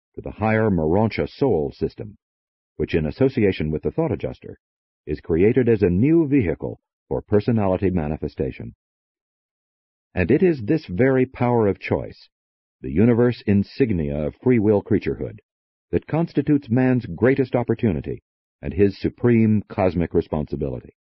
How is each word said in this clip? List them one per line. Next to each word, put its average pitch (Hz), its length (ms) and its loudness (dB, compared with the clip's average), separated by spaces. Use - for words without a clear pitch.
to - 60 -18
the 69 120 -12
higher 110 380 0
Morontia 90 560 0
soul 80 460 -2
system, 57 460 -8
which 78 180 -4
in 80 120 0
association 92 680 0
with 76 120 -4
the 78 80 -4
thought 160 200 -2
adjuster - 480 -10
is 76 160 -8
created 113 480 2
as 107 120 2
a 95 80 4
new 143 380 2
vehicle 82 540 -2
for 65 140 -4
personality 101 680 0
manifestation. 73 840 -6
And 87 160 0
it 123 140 4
is 156 200 2
this 151 220 -2
very 127 400 2
power 120 440 0
of 92 100 -2
choice, 64 480 -6
the 65 100 -10
universe 117 560 2
insignia 98 680 0
of 73 260 -4
free 123 160 4
will 101 240 2
creaturehood, 67 560 -4
that - 160 -2
constitutes 151 640 -2
man's 127 360 0
greatest 127 500 0
opportunity 107 680 -2
and 73 120 -8
his 98 260 2
supreme 110 680 2
cosmic 87 440 -2
responsibility. 71 840 -4